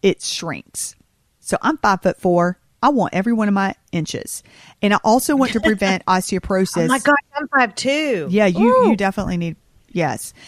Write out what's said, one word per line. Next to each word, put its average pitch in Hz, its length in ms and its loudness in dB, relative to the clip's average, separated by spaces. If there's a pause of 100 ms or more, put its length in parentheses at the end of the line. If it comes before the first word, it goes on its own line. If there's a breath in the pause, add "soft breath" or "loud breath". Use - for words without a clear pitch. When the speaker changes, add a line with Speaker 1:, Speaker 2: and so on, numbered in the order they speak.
Speaker 1:
it - 200 2
shrinks. - 720 -10 (460)
So - 220 -4
I'm 302 160 0
five-foot-four. 180 800 0 (240)
I 262 80 4
want 233 240 0
every 190 180 0
one 220 160 0
of 202 60 2
my 196 200 0 (160)
inches. - 520 -6 (400 loud breath)
And 208 120 2
I - 80 2
also 247 320 2
want 262 180 0
to 226 80 -2
prevent 196 440 0
Speaker 2:
<laughs> - 20 -6
Speaker 1:
osteoporosis. 185 760 0
Speaker 2:
Oh - 40 0
my 262 100 2
God, 294 180 2 (180)
I'm 294 140 -6
five 254 260 0
two. 269 560 -2
Speaker 1:
Yeah, 208 160 4
you, 226 380 4
Speaker 2:
Ooh. 392 60 4
Speaker 1:
you 220 60 2
definitely 190 420 -2
need, 170 180 -6 (340)
yes. 147 440 -4 (140)